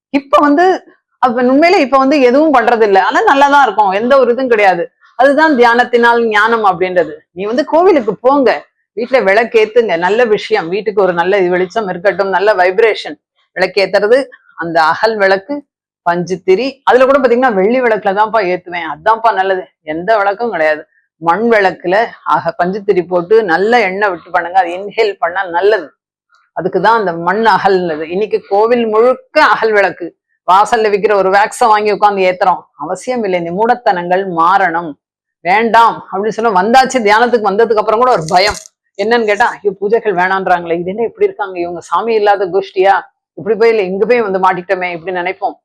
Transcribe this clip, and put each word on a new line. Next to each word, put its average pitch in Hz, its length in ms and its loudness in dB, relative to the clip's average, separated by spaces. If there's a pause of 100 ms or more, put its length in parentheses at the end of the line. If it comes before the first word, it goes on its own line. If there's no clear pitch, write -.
(140)
இப்ப - 260 0
வந்து, 294 240 2 (540)
அப்ப 247 240 0
உண்மையிலே 302 400 4
இப்ப 269 160 0
வந்து 269 220 2
எதுவும் 269 340 4
பண்றது 226 280 2
இல்ல, 196 220 4
ஆனா 262 160 0
நல்லாதான் 277 420 4
இருக்கும், 208 280 2
எந்த 240 280 2
ஒரு 240 140 4
இதுவும் 262 160 -4
கிடையாது. 196 340 2 (340)
அதுதான் 294 400 2
தியானத்தினால் 240 680 2
ஞானம் 220 380 0
அப்படின்றது. 180 500 0 (180)
நீ 180 120 -10
வந்து 247 200 -2
கோவிலுக்கு 302 560 2
போங்க, 262 300 2 (460)
வீட்டுல 240 260 0
விளக்கு 214 380 0
ஏத்துங்க, 214 380 2
நல்ல 196 260 0
விஷயம். 208 440 -2
வீட்டுக்கு 196 340 -4
ஒரு 185 100 0
நல்ல 180 280 0
வெளிச்சம் 185 480 -2
இருக்கட்டும், 185 400 -4
நல்ல 190 260 0
வைப்ரேஷன். 190 640 0 (400)
விளக்கு 185 260 -2
ஏத்துறது, 202 360 2 (380)
அந்த 165 260 -4
அகல் 190 340 0
விளக்கு, 196 400 0 (500)
பஞ்சு 175 360 -2
திரி, 233 420 -2
அதுல 247 200 4
கூட 277 140 2
பாத்தீங்கன்னா 240 340 0
வெள்ளி 208 280 0
விளக்குலதான்ப்பா 214 640 -2
ஏத்துவேன், 175 480 -6
அதான்ப்பா 214 400 0
நல்லது. 190 320 -2 (180)
எந்த 170 340 -2
விளக்கும் 202 340 -2
கிடையாது. 156 320 -2 (380)
மண் 175 300 0
விளக்குல 190 460 0 (280)
ஆக 156 260 -2
பஞ்சு 180 340 -4
திரி 180 200 0
போட்டு 180 380 0
நல்ல 202 380 0
எண்ணெய் 196 300 -2
விட்டு 175 200 -10
பண்ணுங்க, 175 280 -2
அது 175 120 0
இன்ஹேல் 196 480 -4
பண்ணா 180 260 -4
நல்லது. 180 440 -2 (680)
அதுக்குதான் 190 400 0
அந்த 190 160 -2
மண் 180 340 -4
அகல்னது. 180 540 0
இன்னைக்கு 190 380 -4 (100)
கோவில் 226 380 0
முழுக்க 240 580 0
அகல் 220 280 0
விளக்கு, 190 340 -2 (420)
வாசல்ல 208 420 2
விக்கிற 208 240 0
ஒரு 190 160 2
வேக்ஸ 208 360 0
வாங்கி 214 260 2
உட்கார்ந்து 202 300 0
ஏத்துறோம். 185 400 0 (140)
அவசியம் 185 480 -8
இல்லை, 185 160 -2
இந்த 170 120 -6
மூடத்தனங்கள் 185 800 -2
மாறணும், 170 600 0 (540)
வேண்டாம் 220 520 2 (140)
அப்படின்னு 202 260 -6
சொன்னா 226 160 -2 (100)
வந்தாச்சு. 254 360 2
தியானத்துக்கு 220 520 2
வந்ததுக்கு 214 300 2
அப்புறம் 214 200 0
கூட 254 120 2
ஒரு 175 160 0
பயம். 196 300 0 (440)
என்னன்னு 226 220 0
கேட்டா, 208 240 0
"ஐயோ, 196 220 -4 (100)
பூஜைகள் 202 340 -2
வேணான்றாங்களே, 175 640 0
இது 175 120 -6
என்ன 220 140 -6
இப்படி 202 220 -2
இருக்காங்க, 190 340 -8
இவங்க 170 200 -8
சாமி 214 340 -4
இல்லாத 202 320 0
கோஷ்டியா, 190 480 0 (400)
இப்படி 175 220 -4
போய் 226 120 2
இல்ல, 226 140 0
இங்க 190 240 -4
போய் 240 160 2
வந்து 190 160 -4
மாட்டிக்கிட்டோமே," 180 520 -2
இப்படி 170 260 -10
நினைப்போம். 185 480 -6